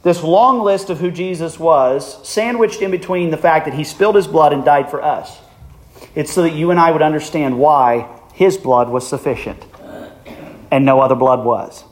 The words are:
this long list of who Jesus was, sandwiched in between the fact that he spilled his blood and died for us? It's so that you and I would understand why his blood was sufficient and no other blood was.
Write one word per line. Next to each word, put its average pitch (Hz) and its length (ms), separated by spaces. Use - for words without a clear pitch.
this 170 220
long 233 360
list 196 300
of 165 80
who 180 140
Jesus 170 480
was, 143 640
sandwiched 226 560
in 190 80
between 180 400
the 151 60
fact 160 300
that 139 80
he 151 100
spilled 202 320
his 190 100
blood 156 260
and 139 120
died 143 260
for 151 100
us? - 380
It's 151 160
so 180 100
that 165 120
you 165 180
and 170 80
I 165 100
would 156 120
understand 151 580
why 127 480
his 190 240
blood 123 320
was 127 180
sufficient 123 560
and 135 120
no 135 160
other 131 140
blood 127 300
was. 113 480